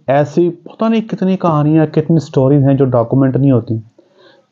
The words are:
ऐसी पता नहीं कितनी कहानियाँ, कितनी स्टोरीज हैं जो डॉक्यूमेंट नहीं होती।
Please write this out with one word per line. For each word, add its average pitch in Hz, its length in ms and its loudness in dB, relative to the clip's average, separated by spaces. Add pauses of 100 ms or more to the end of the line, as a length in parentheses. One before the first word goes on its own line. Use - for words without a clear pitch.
ऐसी 147 400 0
पता - 400 -6
नहीं 226 140 0
कितनी 190 340 -4
कहानियाँ, 156 500 0
कितनी 156 340 0
स्टोरीज 139 420 2
हैं 135 140 2
जो 139 100 2
डॉक्यूमेंट 127 500 0
नहीं 135 160 2
होती। 110 300 -2 (680)